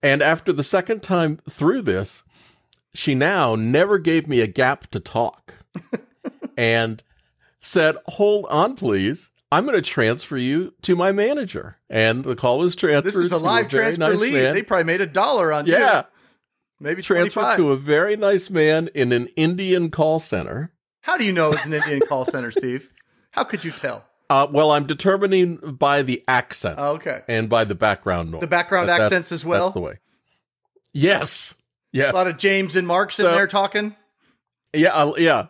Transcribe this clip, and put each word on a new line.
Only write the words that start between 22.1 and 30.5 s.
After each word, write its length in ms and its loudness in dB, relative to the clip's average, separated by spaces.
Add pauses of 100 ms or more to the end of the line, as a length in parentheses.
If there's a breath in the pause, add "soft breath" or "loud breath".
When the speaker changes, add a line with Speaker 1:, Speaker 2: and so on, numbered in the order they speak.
Speaker 2:
center, 260 -4
Steve? 400 -6 (400)
How 140 -4
could 180 -8
you 80 -10
tell? 340 -10 (240)
Speaker 1:
Uh, 220 4
well, 220 4
I'm 140 2
determining 720 2
by 440 0
the 240 -4
accent 520 -2
Speaker 2:
Oh, 160 -2
okay. 340 -8
Speaker 1:
and 200 -2
by 160 4
the 120 -4
background 560 -2
noise. 80 -8
Speaker 2:
The 80 -6
background 400 0
Speaker 1:
That, 100 2
that's, 140 4
Speaker 2:
accents 180 -2
as 140 -10
well? 220 0
Speaker 1:
that's 80 -4
the 60 -6
way. 180 -10 (920)